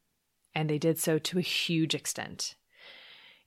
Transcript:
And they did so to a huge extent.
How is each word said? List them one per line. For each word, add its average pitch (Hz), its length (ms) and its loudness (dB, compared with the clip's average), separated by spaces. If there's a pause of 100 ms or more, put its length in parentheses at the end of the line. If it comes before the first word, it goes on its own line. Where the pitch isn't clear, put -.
(540)
And 156 160 0
they 151 80 2
did 160 220 2
so 160 200 2
to 175 180 -2
a 180 40 4
huge 160 520 0
extent. - 640 -6 (920)